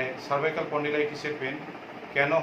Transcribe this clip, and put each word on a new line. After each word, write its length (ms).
সার্ভাইকাল 400
স্পন্ডিলাইটিসের 720
পেন 160
কেন 160